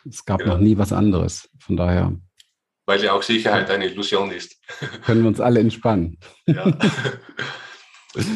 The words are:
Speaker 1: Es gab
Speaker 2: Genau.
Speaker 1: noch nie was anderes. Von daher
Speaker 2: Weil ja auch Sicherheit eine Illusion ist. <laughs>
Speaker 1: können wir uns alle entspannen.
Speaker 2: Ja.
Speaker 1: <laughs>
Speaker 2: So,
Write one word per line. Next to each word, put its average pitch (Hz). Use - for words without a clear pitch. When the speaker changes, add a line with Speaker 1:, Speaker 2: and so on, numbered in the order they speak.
Speaker 1:
Es -
gab 98
Speaker 2:
Genau. 95
Speaker 1:
noch 87
nie 107
was 101
anderes. 92
Von -
daher 90
Speaker 2:
Weil 101
ja 98
auch 98
Sicherheit 107
eine 95
Illusion 98
ist. -
<laughs> -
Speaker 1:
können 113
wir 113
uns 117
alle 117
entspannen. 104
Speaker 2:
Ja. 151
Speaker 1:
<laughs> 170
Speaker 2:
So, -